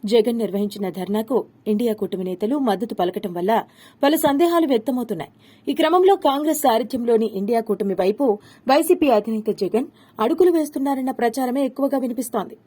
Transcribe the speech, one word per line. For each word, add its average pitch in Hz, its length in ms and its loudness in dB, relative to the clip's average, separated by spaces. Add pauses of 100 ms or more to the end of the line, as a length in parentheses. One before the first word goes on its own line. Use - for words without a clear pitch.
జగన్ 233 380 2
నిర్వహించిన 202 440 -4 (120)
ధర్నాకు 214 380 -4 (360)
ఇండియా 220 280 0
కూటమి 185 280 -6
నేతలు 214 280 -4 (120)
మద్దతు 208 320 -2
పలకటం 185 380 -4
వల్ల 185 140 0 (500)
పలు 294 140 4 (100)
సందేహాలు 330 440 2
వ్యక్తమవుతున్నాయి. 233 600 -2 (340)
ఈ 277 140 -2
క్రమంలో 359 340 4 (140)
కాంగ్రెస్ 294 380 0
సారథ్యంలోని 233 600 2 (120)
ఇండియా 226 280 0
కూటమి 196 340 -2
వైపు 208 240 2 (440)
వైసీపీ 320 480 4
అధినేత 220 320 -2 (120)
జగన్ 214 260 -2 (300)
అడుగులు 339 380 4
వేస్తున్నారన్న 277 640 -2
ప్రచారమే 247 500 0
ఎక్కువగా 269 340 -2
వినిపిస్తోంది. 233 520 -6 (100)